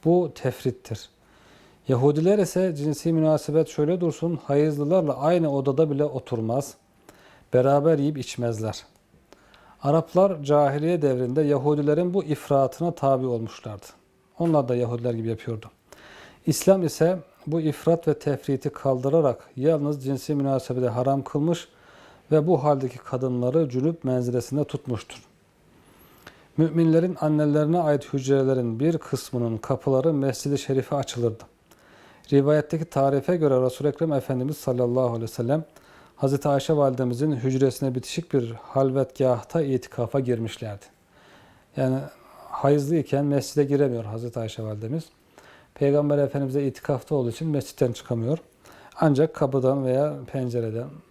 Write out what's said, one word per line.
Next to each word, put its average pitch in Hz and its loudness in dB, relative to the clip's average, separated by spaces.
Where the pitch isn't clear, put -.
Bu 170 2
tefrittir. - -6
Yahudiler 147 4
ise 185 0
cinsi 147 -2
münasebet 156 2
şöyle 160 -2
dursun, 170 -2
hayızlılarla 147 0
aynı 160 2
odada 139 2
bile 143 0
oturmaz, 123 -4
beraber 143 4
yiyip 147 -2
içmezler. 113 -6
Araplar 165 2
cahiliye 147 2
devrinde 131 0
Yahudilerin 147 2
bu 190 0
ifratına 147 0
tabi 135 0
olmuşlardı. 113 -8
Onlar 156 2
da 127 2
Yahudiler 120 -2
gibi 113 -4
yapıyordu. 110 -6
İslam 185 4
ise 170 0
bu 160 -2
ifrat 160 0
ve 147 0
tefriti 135 -4
kaldırarak 139 0
yalnız 143 0
cinsi 135 -4
münasebede 131 -2
haram 131 0
kılmış 160 -2
ve 156 4
bu 160 2
haldeki 135 0
kadınları 127 0
cünüp 135 -2
menzilesinde 127 -2
tutmuştur. - -8
Müminlerin 165 4
annelerine 151 2
ait 147 0
hücrelerin 131 0
bir 160 2
kısmının 120 -4
kapıları 135 0
Mescid-i 139 -2
Şerif'e 135 -2
açılırdı. 120 -4
Rivayetteki 151 2
tarife 139 0
göre 139 2
Resul-i 131 0
Ekrem 160 -2
Efendimiz 135 -2
sallallahu 123 0
aleyhi 117 -4
ve 113 -6
sellem 139 -2
Hazreti 139 0
Ayşe 143 0
validemizin 131 0
hücresine 131 0
bitişik - -8
bir 120 0
halvetgahta 135 0
itikafa 131 -2
girmişlerdi. 113 -6
Yani 131 0
hayızlı 147 0
iken 147 -2
mescide 143 0
giremiyor 139 0
Hazreti 117 -8
Ayşe 113 -8
validemiz. 110 -8
Peygamber 147 2
Efendimiz 139 -2
de 143 0
itikafta 135 -4
olduğu 123 0
için 160 -6
mescitten 135 -2
çıkamıyor. 120 -4
Ancak 151 4
kapıdan 135 0
veya 139 0
pencereden 120 -4